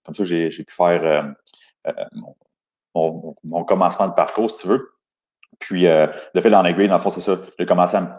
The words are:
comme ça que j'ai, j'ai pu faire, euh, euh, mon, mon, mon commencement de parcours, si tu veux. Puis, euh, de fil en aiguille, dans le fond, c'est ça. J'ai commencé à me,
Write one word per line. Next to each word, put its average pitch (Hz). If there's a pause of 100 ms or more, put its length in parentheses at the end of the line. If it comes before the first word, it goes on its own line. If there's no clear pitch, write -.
comme 78
ça 101
que 90
j'ai, 82
j'ai 78
pu -
faire, 87
euh, 78 (640)
euh, -
mon, - (600)
mon, 80 (100)
mon 82
commencement 95
de 95
parcours, 107
si -
tu 90
veux. 127 (720)
Puis, 90
euh, 78 (280)
de 92
fil 104
en 95
aiguille, 92
dans 95
le 85
fond, 98
c'est 92
ça. 92 (220)
J'ai 90
commencé 90
à 98
me, 90 (120)